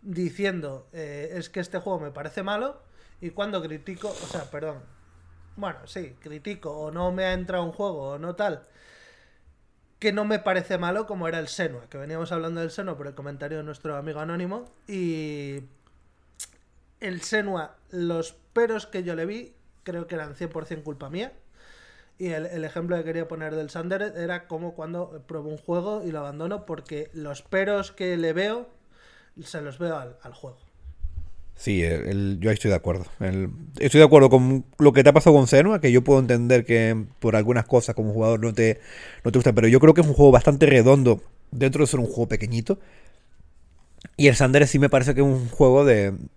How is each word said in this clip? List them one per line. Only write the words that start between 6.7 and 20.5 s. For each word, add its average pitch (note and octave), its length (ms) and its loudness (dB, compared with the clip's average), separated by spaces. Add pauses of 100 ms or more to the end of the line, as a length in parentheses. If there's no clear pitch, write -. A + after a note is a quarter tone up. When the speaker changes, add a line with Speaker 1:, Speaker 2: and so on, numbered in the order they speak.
Speaker 1:
o D3+ 200 -12
no F3+ 200 -6
me F#3 140 -6
ha F#3 80 -4
entrado F#3 300 -6
un E3+ 100 -8
juego D#3+ 380 -8
o C#3+ 80 -12
no E3+ 160 -12
tal, F3+ 300 -6 (1300)
que G#3+ 120 -2
no G#3 140 -4
me G#3+ 140 -4
parece F#3 380 -4
malo, F3+ 300 -6
como F#3 200 -10
era E3 120 -8
el D#3 80 -12
Senua, C3+ 420 -10
que - 80 -18
veníamos D#3+ 340 -12
hablando E3 300 -8
del E3 100 -10
Senua F#3 260 -12
por C#3 100 -14
el C3+ 80 -18
comentario C#3+ 440 -14
de D3+ 40 -14
nuestro D3+ 320 -14
amigo D3 240 -12
Anónimo, F3+ 460 -10 (220)
y D3+ 720 -10 (1400)
el F3+ 220 -12
Senua, F#3+ 540 -8 (160)
los E3+ 420 -6 (200)
peros A3+ 340 -2
que F#3 160 -10
yo F3 120 -8
le E3 100 -8
vi, G#3+ 280 -12 (300)
creo E3+ 240 -12
que F3 80 -12
eran D3+ 200 -12
cien E3 140 -10